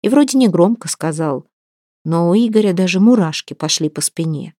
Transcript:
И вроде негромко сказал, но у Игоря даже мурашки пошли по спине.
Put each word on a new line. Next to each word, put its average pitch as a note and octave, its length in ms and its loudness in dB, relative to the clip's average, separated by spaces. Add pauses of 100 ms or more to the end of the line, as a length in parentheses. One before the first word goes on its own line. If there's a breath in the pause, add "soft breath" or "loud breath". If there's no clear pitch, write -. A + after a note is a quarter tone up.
И G#3+ 80 -2
вроде C#4 280 2
негромко G3 500 2
сказал, D#3 580 -6 (580)
но E3+ 260 0
у F#3 60 4
Игоря G#3+ 380 2
даже F#3 260 0
мурашки G3 540 2
пошли D#3 360 -4
по D3+ 120 -8
спине. D#3+ 580 -6